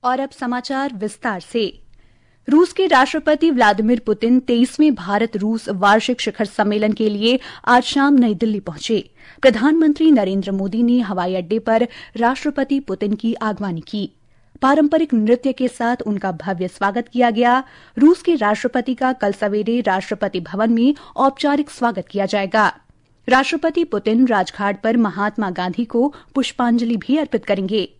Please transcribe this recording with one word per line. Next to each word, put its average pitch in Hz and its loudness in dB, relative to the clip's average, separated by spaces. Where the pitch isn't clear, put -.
और 254 0
अब 269 -6
समाचार 262 -6
विस्तार 208 -6
से। 233 -4
रूस 320 4
के 381 -2
राष्ट्रपति 302 2
व्लादिमीर 220 2
पुतिन 226 2
तेईसवें 254 0
भारत 208 -4
रूस 220 -4
वार्षिक 208 2
शिखर 214 -4
सम्मेलन 208 -2
के 214 0
लिए 220 0
आज 247 4
शाम 277 2
नई 240 4
दिल्ली 208 -2
पहुंचे। 180 -4
प्रधानमंत्री 302 4
नरेंद्र 196 2
मोदी 196 -2
ने 240 2
हवाई 185 -4
अड्डे 185 -2
पर 226 0
राष्ट्रपति 269 0
पुतिन 208 -4
की 226 -4
आगवानी 196 -4
की। 202 -8
पारंपरिक 302 2
नृत्य 233 2
के 254 -2
साथ 240 -4
उनका 196 -4
भव्य 185 -4
स्वागत 202 -4
किया 240 2
गया। 240 2
रूस 302 6
के 349 2
राष्ट्रपति 240 0
का 254 0
कल 208 -2
सवेरे 214 -2
राष्ट्रपति 196 -2
भवन 196 0
में 240 4
औपचारिक 285 0
स्वागत 233 -4
किया 196 -2
जाएगा। 202 0
राष्ट्रपति 311 2
पुतिन 220 0
राजघाट 202 -2
पर 226 0
महात्मा 208 -2
गांधी 185 -4
को 247 -2
पुष्पांजलि 240 0
भी 247 -2
अर्पित 277 -2
करेंगे। 202 -2